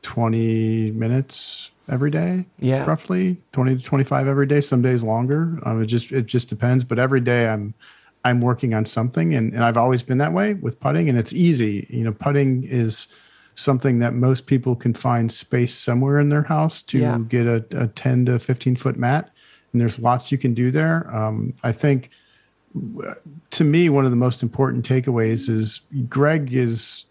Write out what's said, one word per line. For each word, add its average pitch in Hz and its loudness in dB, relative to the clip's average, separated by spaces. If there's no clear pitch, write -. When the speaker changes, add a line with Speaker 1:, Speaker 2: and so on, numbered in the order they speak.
Speaker 1:
twenty 113 0
minutes 117 -4
every 139 -2
day, 180 -2
Speaker 2:
Yeah. 131 0
Speaker 1:
roughly 180 -2
twenty 131 2
to 127 -6
twenty-five 135 0
every 139 2
day. 143 2
Some 131 2
days 123 2
longer. 135 0
Um, 113 -2
it 110 0
just, 117 -2
it 131 0
just 123 -2
depends. 123 0
But 123 -2
every 131 2
day 120 2
I'm, 104 -4
I'm 120 2
working 120 0
on 110 0
something, 127 0
and, 113 0
and 117 0
I've 117 2
always 123 2
been 127 -2
that 156 0
way 202 0
with 123 -6
putting, 156 0
and 123 2
it's 110 -2
easy. 120 2
You 120 -4
know, 113 -2
putting 135 0
is 117 -2
something 127 0
that 120 0
most 123 0
people 127 2
can 120 -2
find 117 0
space - -2
somewhere 135 0
in 147 4
their 147 2
house 156 0
to - -2
Speaker 2:
Yeah. 120 2
Speaker 1:
get 120 2
a, 117 0
a 127 -2
ten 123 0
to 123 2
fifteen 127 0
foot 131 -4
mat, 127 0
and 120 2
there's 117 0
lots 123 0
you 139 0
can 127 0
do 123 2
there. 160 0
Um, 110 -2
I 117 0
think, 139 0
w-, - -10
to - 2
me, 165 4
one 139 4
of 131 4
the 123 2
most 123 0
important 123 -2
takeaways 120 0
is 110 -2
Greg 143 2
is 120 -2